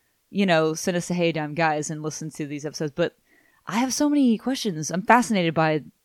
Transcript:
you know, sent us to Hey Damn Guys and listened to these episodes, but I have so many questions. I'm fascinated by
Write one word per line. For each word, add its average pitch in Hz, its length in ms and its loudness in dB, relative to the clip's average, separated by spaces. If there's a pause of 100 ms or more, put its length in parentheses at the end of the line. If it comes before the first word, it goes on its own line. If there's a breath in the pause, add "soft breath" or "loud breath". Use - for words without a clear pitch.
(320)
you 196 160 0
know, 160 260 2
sent 175 240 -2
us 170 100 -4
to 180 60 -4
Hey 175 180 2
Damn 151 220 -6
Guys 151 380 0
and 151 100 -8
listened 151 340 -8
to 151 120 -6
these 143 180 -10
episodes, 151 280 -6
but - 220 -2 (520)
I 190 100 -4
have 247 160 0
so 294 160 2
many 269 300 4
questions. 185 520 -4
I'm 180 120 -4
fascinated 220 500 4
by 156 300 2 (220)